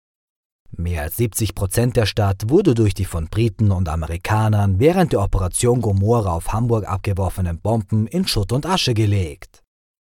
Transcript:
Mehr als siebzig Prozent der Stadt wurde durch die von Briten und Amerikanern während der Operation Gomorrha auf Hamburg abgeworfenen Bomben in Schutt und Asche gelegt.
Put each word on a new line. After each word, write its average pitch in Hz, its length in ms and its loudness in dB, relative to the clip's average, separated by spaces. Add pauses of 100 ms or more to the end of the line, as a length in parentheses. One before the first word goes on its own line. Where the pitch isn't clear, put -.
(760)
Mehr 85 260 -4
als 78 160 -6
siebzig 113 360 -2
Prozent 117 420 -2
der 113 100 2
Stadt 101 420 -2
wurde 165 260 4
durch 107 200 2
die 95 100 -4
von 82 240 -6
Briten 107 420 0
und 90 180 0
Amerikanern 95 920 0
während 170 320 4
der 120 80 2
Operation 98 640 0
Gomorrha 101 500 2
auf 85 200 -4
Hamburg 113 360 0
abgeworfenen 92 720 -4
Bomben 110 480 -2
in 185 180 -2
Schutt 101 240 -2
und 143 160 -2
Asche 170 280 0
gelegt. 101 680 -2 (540)